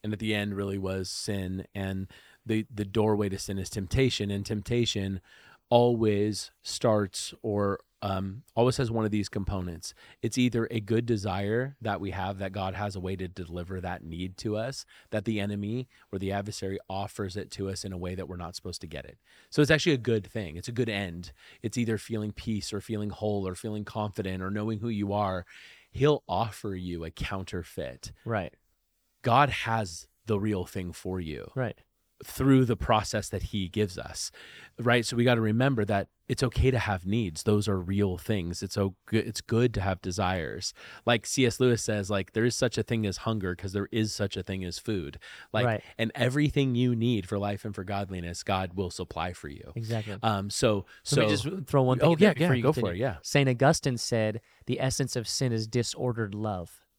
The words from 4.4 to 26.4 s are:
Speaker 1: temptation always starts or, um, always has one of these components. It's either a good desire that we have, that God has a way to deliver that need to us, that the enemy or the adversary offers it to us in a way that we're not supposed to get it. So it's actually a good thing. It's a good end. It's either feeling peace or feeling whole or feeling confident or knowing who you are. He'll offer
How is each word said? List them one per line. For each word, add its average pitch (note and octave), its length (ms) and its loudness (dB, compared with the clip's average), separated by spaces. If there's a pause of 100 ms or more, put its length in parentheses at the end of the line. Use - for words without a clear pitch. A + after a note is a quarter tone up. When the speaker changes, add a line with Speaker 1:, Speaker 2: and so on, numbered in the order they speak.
Speaker 1:
temptation G#2 760 0 (500)
always A2 800 4 (100)
starts - 800 0
or, G2+ 380 2 (240)
um, G2 400 -4 (120)
always B2 220 4
has A#2+ 140 0
one A2+ 120 2
of G#2+ 60 2
these G#2 200 0
components. F2+ 680 -6 (260)
It's - 160 -2
either B2 320 2
a A#2 100 -2
good A2+ 280 0
desire G#2+ 760 0
that G#2 180 -2
we G2 120 -4
have, F#2+ 260 -4
that F#2+ 140 -6
God F#2+ 240 -4
has G#2 200 -4
a G2 40 -6
way F2+ 160 -4
to F#2 120 -6
deliver F2 540 -8
that F2+ 220 -8
need F2 340 -8
to G#2 200 -2
us, B2+ 280 -6 (240)
that G#2 160 -4
the G#2+ 140 0
enemy G#2 480 -4 (240)
or G2 80 -4
the F#2+ 120 -2
adversary G2+ 460 -4 (100)
offers G2 480 -6
it G2+ 160 -6
to G2 180 -4
us F#2+ 140 -6
in G2 100 -8
a F2+ 40 -6
way F2+ 160 -4
that F#2 160 -6
we're F2+ 80 -8
not F2 180 -10
supposed - 260 -10
to E2+ 60 -12
get C#2+ 180 -10
it. - 120 -18 (320)
So - 140 4
it's D3 80 4
actually D#3 220 4
a C3+ 40 2
good A2+ 300 0
thing. F2+ 280 -8
It's F2+ 120 -10
a A#2+ 60 -8
good A#2 160 0
end. F#2 420 -6 (320)
It's A2+ 160 -2
either A2+ 180 2
feeling G#2+ 340 -4
peace G#2+ 400 -4
or G#2 80 -4
feeling G#2 300 -4
whole G2+ 380 -2
or F#2 80 -4
feeling G#2+ 300 -6
confident G2 580 -4
or F#2+ 80 -4
knowing G#2 280 -2
who A#2 100 -4
you G2+ 240 -2
are. F#2+ 320 0 (460)
He'll C#3+ 380 2
offer G2+ 460 -2